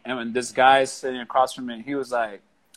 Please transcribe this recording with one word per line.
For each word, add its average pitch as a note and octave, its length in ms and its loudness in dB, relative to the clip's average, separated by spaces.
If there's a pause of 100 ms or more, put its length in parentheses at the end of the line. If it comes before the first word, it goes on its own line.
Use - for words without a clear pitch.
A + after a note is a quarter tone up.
and B2+ 120 -6
when A#2 160 -6
this A#2+ 200 -4
guy C3 280 6
is C3 120 0
sitting B2+ 280 -8
across B2+ 340 0
from C3 120 -10
me, A#2 160 -10
he C#3 120 -8
was B2+ 180 -6
like, A2 280 -4 (360)